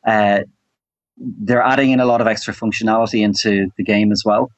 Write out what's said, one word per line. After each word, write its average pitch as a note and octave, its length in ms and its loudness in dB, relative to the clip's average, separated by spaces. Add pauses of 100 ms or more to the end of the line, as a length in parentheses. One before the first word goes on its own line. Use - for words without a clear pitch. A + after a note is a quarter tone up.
Uh, G#2 320 2 (800)
they're A#2+ 440 -2
adding C3+ 280 2
in B2+ 80 2
a B2+ 60 2
lot A#2+ 160 2
of A2 60 0
extra G#2+ 260 -4
functionality A2+ 720 -2
into G2+ 520 0
the G2 80 -6
game G#2 280 2
as G2+ 120 -2
well. A2 340 0